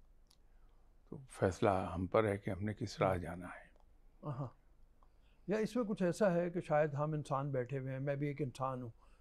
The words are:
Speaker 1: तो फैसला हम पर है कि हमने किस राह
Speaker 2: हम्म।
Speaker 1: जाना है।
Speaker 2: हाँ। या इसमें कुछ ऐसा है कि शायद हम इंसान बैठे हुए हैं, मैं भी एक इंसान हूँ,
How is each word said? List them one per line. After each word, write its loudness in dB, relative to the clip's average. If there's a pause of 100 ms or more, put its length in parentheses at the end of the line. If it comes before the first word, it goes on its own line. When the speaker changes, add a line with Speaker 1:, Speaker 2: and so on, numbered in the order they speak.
(1120)
Speaker 1:
तो -10 (120)
फैसला 2 (140)
हम -2
पर 4
है 2
कि -4
हमने -2
किस -6
राह 6
Speaker 2:
हम्म। 0
Speaker 1:
जाना -8
है। -16 (540)
Speaker 2:
हाँ। -6 (920)
या 2
इसमें 0
कुछ 0
ऐसा 4
है 2
कि -2
शायद 4
हम 0
इंसान -2
बैठे -2
हुए -4
हैं, -4
मैं -2
भी 0
एक -4
इंसान -2
हूँ, -10 (280)